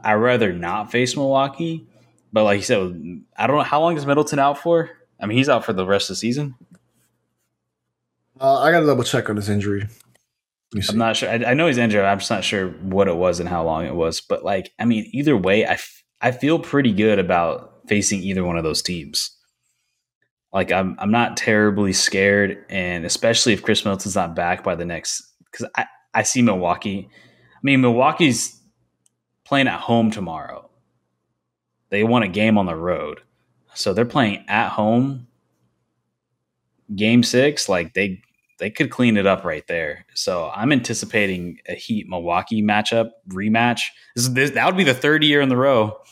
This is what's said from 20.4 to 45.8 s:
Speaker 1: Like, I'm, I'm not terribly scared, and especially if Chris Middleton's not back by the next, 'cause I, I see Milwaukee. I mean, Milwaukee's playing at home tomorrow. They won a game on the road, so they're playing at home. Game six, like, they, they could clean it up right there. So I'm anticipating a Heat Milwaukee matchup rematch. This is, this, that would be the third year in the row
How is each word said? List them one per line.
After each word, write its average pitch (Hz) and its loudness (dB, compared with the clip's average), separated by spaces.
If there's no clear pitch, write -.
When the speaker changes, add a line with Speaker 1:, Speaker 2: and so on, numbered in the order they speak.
Speaker 1:
Like, 95 -2
I'm, 95 0
I'm 101 -2
not 117 0
terribly 104 2
scared, 98 2
and 90 -4
especially 113 2
if 95 -2
Chris - 0
Middleton's 98 -4
not 85 -2
back 87 -4
by 92 -2
the 85 -6
next, 85 -8
'cause - -10
I, - -2
I 113 2
see 123 0
Milwaukee. 95 0
I - -20
mean, 135 4
Milwaukee's 127 2
playing 135 0
at 87 -4
home 113 2
tomorrow. 82 -10
They 101 2
won 117 4
a 98 0
game 104 2
on 101 2
the 85 -4
road, 80 -4
so - -4
they're 113 0
playing 113 -2
at 101 0
home. 120 0
Game 113 4
six, 135 2
like, 87 -2
they, 95 -2
they - -6
could 135 -2
clean 120 2
it 98 2
up 92 2
right 78 -6
there. 80 -6
So 85 -4
I'm 113 -2
anticipating 98 -2
a 87 -10
Heat - -6
Milwaukee 90 -2
matchup 107 0
rematch. 110 0
This 120 -2
is, 127 -2
this, 135 2
that 117 0
would 185 2
be 190 2
the 131 4
third 151 2
year 147 4
in 139 2
the 127 2
row 123 2